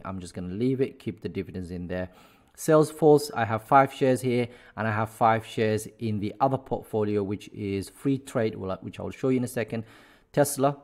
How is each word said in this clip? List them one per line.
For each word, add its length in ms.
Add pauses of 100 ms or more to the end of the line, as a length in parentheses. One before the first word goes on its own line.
I'm 140
just 160
gonna 180
leave 280
it, 180
keep 220
the 80
dividends 420
in 160
there. 220 (460)
Salesforce, 800
I 120
have 180
five 280
shares 300
here, 260 (300)
and 100
I 40
have 180
five 340
shares 440 (100)
in 220
the 200
other 200
portfolio, 640
which 260
is 400
Free 300
Trade, 360
well, 260
which 180
I'll 100
show 200
you 80
in 60
a 40
second. 380 (460)
Tesla, 520